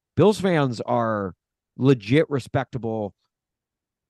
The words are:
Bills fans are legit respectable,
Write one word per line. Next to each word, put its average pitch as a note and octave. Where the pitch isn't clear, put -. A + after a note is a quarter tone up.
Bills F3+
fans C#3+
are A2
legit C3
respectable, A2+